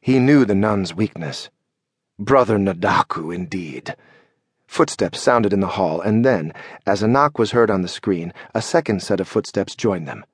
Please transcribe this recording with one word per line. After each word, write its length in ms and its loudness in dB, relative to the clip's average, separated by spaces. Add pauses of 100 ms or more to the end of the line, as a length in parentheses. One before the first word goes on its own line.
He 180 2
knew 260 6
the 100 0
nun's 400 0
weakness. 540 -6 (680)
Brother 400 2
Nodaku, 760 -2
indeed. 640 -10 (680)
Footsteps 540 -2
sounded 320 2
in 80 2
the 180 -2
hall, 240 0
and 220 2
then, 280 0 (340)
as 160 0
a 60 2
knock 300 2
was 140 0
heard 180 4
on 120 0
the 60 -4
screen, 440 -4 (220)
a 80 -2
second 400 -2
set 160 -2
of 80 -4
footsteps 480 -4
joined 320 -4
them. 280 -14